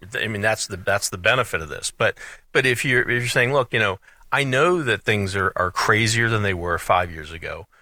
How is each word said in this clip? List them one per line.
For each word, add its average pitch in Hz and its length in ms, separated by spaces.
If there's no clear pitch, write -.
I - 120
mean, 107 140
that's 110 240
the, 98 120
that's 98 320
the 101 100
benefit 113 420
of 78 80
this. - 260
But, 110 220
but 131 120
if 123 180
you're, 127 180
if 120 200
you're 120 60
saying, 127 260
"Look, 135 180
you 127 60
know, 101 220
I 139 120
know 151 380
that 113 220
things 101 320
are, 95 200
are 90 140
crazier 113 600
than 110 120
they 98 140
were 87 240
five 90 320
years 78 200
ago, 80 360